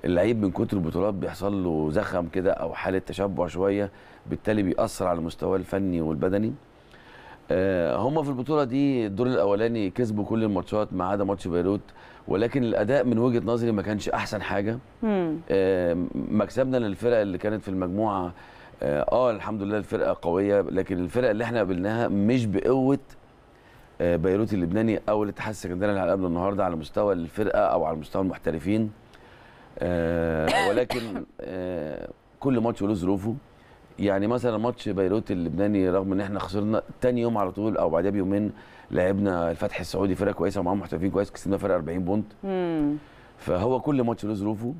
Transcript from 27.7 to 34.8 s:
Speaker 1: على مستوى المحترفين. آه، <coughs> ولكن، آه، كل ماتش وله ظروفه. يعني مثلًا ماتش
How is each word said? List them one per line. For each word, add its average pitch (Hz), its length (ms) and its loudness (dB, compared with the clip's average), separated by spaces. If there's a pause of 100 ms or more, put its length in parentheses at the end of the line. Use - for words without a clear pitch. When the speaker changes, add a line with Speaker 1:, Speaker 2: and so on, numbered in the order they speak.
Speaker 1:
على 80 120 -2
مستوى 78 260 -4
المحترفين. 92 680 -2 (880)
آه، 82 680 0
<coughs> 80 220 2
ولكن، 113 560 -2 (160)
آه، 85 680 -8 (320)
كل 127 200 0
ماتش 110 220 -2
وله 104 120 0
ظروفه. 95 400 0 (640)
يعني 98 280 0
مثلًا 117 320 0
ماتش 113 300 -2